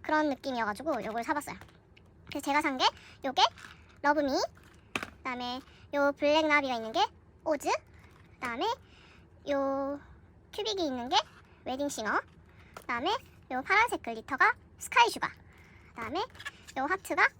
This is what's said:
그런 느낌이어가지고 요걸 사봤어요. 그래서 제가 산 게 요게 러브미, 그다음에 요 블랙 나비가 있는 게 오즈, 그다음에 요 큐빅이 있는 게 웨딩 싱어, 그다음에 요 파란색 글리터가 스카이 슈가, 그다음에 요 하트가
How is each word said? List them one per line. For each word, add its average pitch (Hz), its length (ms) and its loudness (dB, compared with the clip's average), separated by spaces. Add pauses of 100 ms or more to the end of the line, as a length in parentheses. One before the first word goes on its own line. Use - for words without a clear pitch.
그런 302 280 0
느낌이어가지고 247 720 -4
요걸 220 200 -6
사봤어요. 285 320 -4 (720)
그래서 - 180 -8
제가 294 160 4
산 277 160 -2
게 330 80 2 (380)
요게 277 180 0 (640)
러브미, 285 300 4 (840)
그다음에 247 420 -6 (360)
요 285 240 4
블랙 302 260 4
나비가 285 300 2
있는 226 160 -8
게 320 80 0 (440)
오즈, 311 240 -2 (680)
그다음에 247 300 -6 (840)
요 277 500 -2 (540)
큐빅이 392 320 -4
있는 254 240 -4
게 349 60 0 (500)
웨딩 269 240 -4
싱어, 233 300 -2 (560)
그다음에 262 340 -4 (420)
요 262 120 -4
파란색 403 400 0
글리터가 262 500 0 (240)
스카이 480 320 4
슈가, - 220 -6 (640)
그다음에 240 240 -6 (580)
요 269 100 -2
하트가 370 400 4 (120)